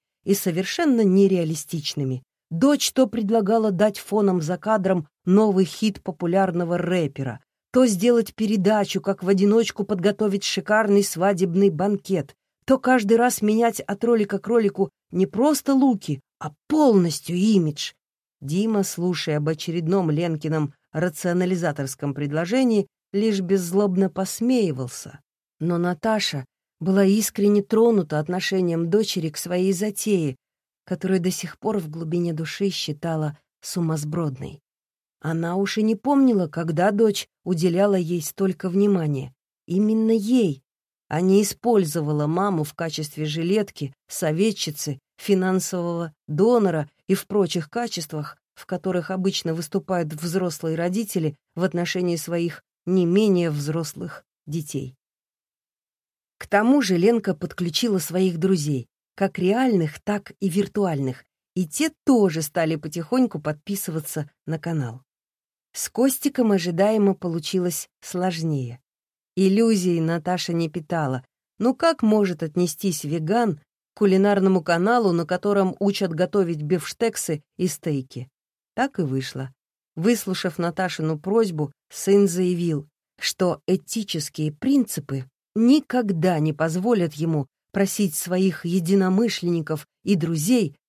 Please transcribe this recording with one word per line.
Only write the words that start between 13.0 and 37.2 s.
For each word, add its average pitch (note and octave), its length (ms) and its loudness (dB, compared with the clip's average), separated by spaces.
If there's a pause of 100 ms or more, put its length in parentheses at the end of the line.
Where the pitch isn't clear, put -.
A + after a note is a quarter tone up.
раз A#3+ 240 2
менять A3+ 380 2
от - 240 -6
ролика G#3+ 360 2
к - 80 -12
ролику G3 420 2 (220)
не F#3 160 2
просто C#4 460 0
луки, B3+ 480 2 (180)
а D3+ 140 -10 (140)
полностью G3+ 680 4
имидж. F3+ 580 2 (480)
Дима, G3 420 0
слушая E3+ 540 -4
об D3 120 -2
очередном E3 640 -2
Ленкином D#3 600 -2 (180)
рационализаторском F3 1200 -2
предложении, F3+ 760 0 (260)
лишь G3+ 280 0
беззлобно F#3+ 680 0
посмеивался. F#3+ 1120 -4 (400)
Но E3+ 180 0
Наташа F3 680 -2 (340)
была F#3+ 260 2
искренне G3+ 580 2
тронута G#3 560 2
отношением F3 680 -2
дочери F#3+ 400 0
к D3+ 80 -10
своей F3+ 360 0
затее, F#3+ 600 -2 (500)
которую F#3+ 340 -2
до F3 120 0
сих - 260 -10
пор G#3+ 220 -4
в D#3+ 100 -8
глубине E3 440 -4
души E3 360 -4
считала D#3 680 -4 (240)
сумасбродной. D3+ 1000 -4 (580)
Она E3 360 -4
уж G3 240 -2
и G#3+ 40 2
не A3 120 2
помнила, B3+ 520 2
когда E3+ 440 0
дочь G#3 360 2 (160)